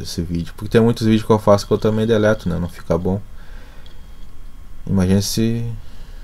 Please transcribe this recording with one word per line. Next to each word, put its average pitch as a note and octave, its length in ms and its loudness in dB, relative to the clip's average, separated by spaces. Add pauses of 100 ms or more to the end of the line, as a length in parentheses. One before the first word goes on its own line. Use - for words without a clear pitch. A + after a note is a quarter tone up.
esse - 180 -6
vídeo, E2+ 360 -4
porque G#2 120 -8
tem A#2 120 6
muitos A2+ 260 2
vídeos A2 160 4
que - 80 -4
eu A2 80 6
faço G#2 260 4
que - 80 0
eu G#2 60 4
também A2 280 2
deleto, G#2+ 420 4
né? E2+ 100 -2
Não F2 100 -2
fica - 300 -2
bom. F#2 220 0 (1600)
Imagina F#2+ 380 4
se, A2+ 420 0 (600)